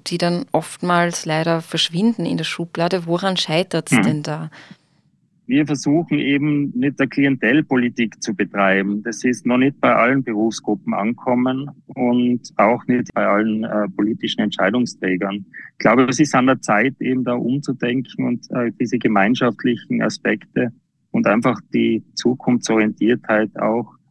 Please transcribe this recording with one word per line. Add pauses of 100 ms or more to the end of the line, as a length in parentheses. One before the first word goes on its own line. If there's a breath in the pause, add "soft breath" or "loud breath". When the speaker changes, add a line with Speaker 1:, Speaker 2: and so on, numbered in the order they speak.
Speaker 1:
die
dann
oftmals
leider
verschwinden
in
der
Schublade.
Woran
scheitert's
Speaker 2:
Mhm.
Speaker 1:
denn
da? (960 loud breath)
Speaker 2:
Wir
versuchen
eben
nicht
der
Klientelpolitik
zu
betreiben.
Das
ist
noch
nicht
bei
allen
Berufsgruppen
ankommen (160)
und
auch
nicht
bei
allen,
äh,
politischen
Entscheidungsträgern. (280 loud breath)
Ich
glaube,
es
ist
an
der
Zeit,
eben
da
umzudenken
und,
äh,
diese
gemeinschaftlichen
Aspekte (400)
und
einfach (100)
die (120)
Zukunftsorientiertheit
auch (180)